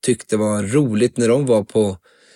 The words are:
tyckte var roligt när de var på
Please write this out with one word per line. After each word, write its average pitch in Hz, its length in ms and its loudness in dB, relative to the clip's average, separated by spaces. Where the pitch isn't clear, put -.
tyckte 117 320 -2
var 107 260 -2
roligt 117 540 0
när 117 120 0
de 135 180 2
var 110 180 2
på 101 340 -2